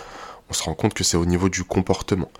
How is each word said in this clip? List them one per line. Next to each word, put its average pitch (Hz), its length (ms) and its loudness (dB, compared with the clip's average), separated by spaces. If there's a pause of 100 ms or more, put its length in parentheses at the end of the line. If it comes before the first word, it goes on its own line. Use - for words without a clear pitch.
(500)
on - 40 -8
se - 100 -2
rend 82 100 -2
compte 104 200 0
que - 100 -2
c'est - 140 2
au 85 80 4
niveau 87 240 4
du 90 160 -4
comportement, - 760 0